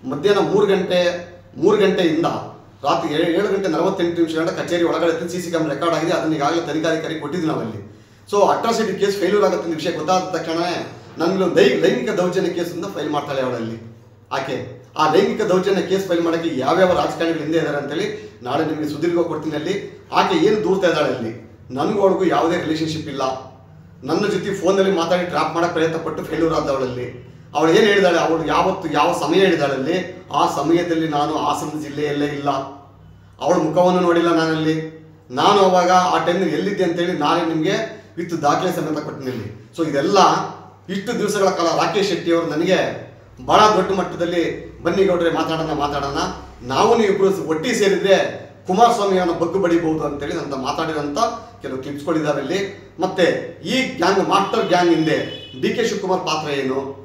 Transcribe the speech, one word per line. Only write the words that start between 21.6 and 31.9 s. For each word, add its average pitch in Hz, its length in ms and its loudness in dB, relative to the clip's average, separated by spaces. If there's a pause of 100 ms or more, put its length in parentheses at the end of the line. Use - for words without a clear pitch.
ನನಗೂ 175 300 -2
ಅವಳಿಗೂ 185 240 4
ಯಾವುದೇ 165 320 2
relationship 156 500 -4
ಇಲ್ಲ. 135 140 -6 (840)
ನನ್ನ 175 240 0
ಜೊತೆ - 260 -2
ಫೋನಲ್ಲಿ 190 440 2
ಮಾತಾಡಿ 170 280 0
trap 160 280 -2
ಮಾಡಕ್ಕೆ 170 200 0
ಪ್ರಯತ್ನ 160 320 0
ಪಟ್ಟು 156 180 -6
failure 160 300 0
ಆದವಳಲ್ಲಿ. 127 760 -4 (260)
ಅವಳು 160 160 4
ಏನು 214 160 6
ಹೇಳಿದಾಳೆ, 185 320 4
ಅವಳು 156 260 0
ಯಾವತ್ತು 165 460 0
ಯಾವ 147 300 2
ಸಮಯ 160 180 2
ಹೇಳಿದಾಳಲ್ಲಿ, 151 960 0
ಆ 165 220 2
ಸಮಯದಲ್ಲಿ 165 540 2
ನಾನು 147 280 0
ಹಾಸನ 151 440 -2
ಜಿಲ್ಲೆಯಲ್ಲೇ 143 440 -2